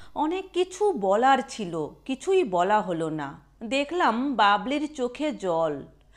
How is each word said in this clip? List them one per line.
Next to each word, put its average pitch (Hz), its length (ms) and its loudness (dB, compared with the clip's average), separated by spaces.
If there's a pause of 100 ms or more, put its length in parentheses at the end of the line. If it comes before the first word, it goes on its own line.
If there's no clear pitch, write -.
(140)
অনেক 349 380 -2
কিছু 370 400 0
বলার 233 460 4 (100)
ছিল, 170 400 -6 (160)
কিছুই 359 400 0
বলা 196 360 2
হলো 165 300 -2
না। 147 300 -8 (220)
দেখলাম 277 720 0
বাবলির 220 600 2
চোখে 254 380 -4
জল। 165 540 -2 (300)